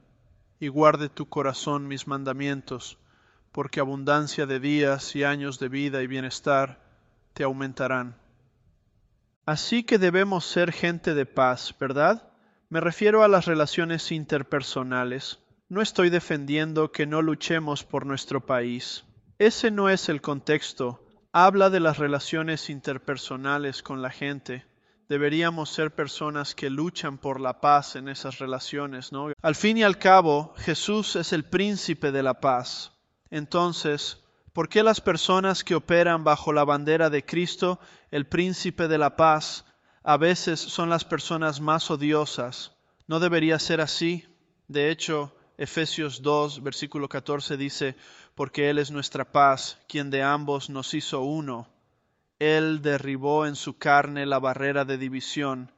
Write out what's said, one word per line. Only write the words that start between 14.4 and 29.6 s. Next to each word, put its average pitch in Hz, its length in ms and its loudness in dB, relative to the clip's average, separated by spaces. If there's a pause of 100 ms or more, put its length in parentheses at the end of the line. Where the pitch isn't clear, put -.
No 190 140 -2
estoy 185 260 4
defendiendo 156 840 0
que 151 140 -2
no 151 140 0
luchemos 156 640 -2
por 135 220 -6
nuestro 139 400 -4
país. 123 580 -4 (340)
Ese 226 320 4
no 196 200 2
es 190 180 0
el 151 140 -2
contexto. 139 800 -2 (260)
Habla 190 380 6
de 190 120 2
las 156 180 2
relaciones 151 720 -2
interpersonales 139 1120 -6
con 135 180 -10
la 127 100 -6
gente. 135 540 -10 (440)
Deberíamos 156 600 0
ser 156 260 -4
personas 147 600 -6
que 139 160 -6
luchan 147 480 -4
por 135 200 -6
la 127 220 -4
paz 147 360 4
en 135 120 -12
esas 135 300 -10
relaciones, 131 720 -8
¿no? 143 200 -6 (100)
Al 160 120 2
fin 220 220 2